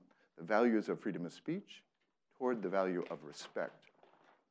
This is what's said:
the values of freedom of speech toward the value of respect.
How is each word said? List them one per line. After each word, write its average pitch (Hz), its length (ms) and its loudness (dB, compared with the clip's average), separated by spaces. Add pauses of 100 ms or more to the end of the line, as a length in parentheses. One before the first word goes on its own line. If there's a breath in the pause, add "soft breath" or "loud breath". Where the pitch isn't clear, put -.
(380 soft breath)
the 82 60 -14
values 107 460 4
of 87 100 -2
freedom 87 260 -4
of 82 80 -10
speech - 500 -8 (540)
toward 123 240 0
the 95 80 -2
value 92 400 2
of - 140 -8
respect. - 640 -8 (640)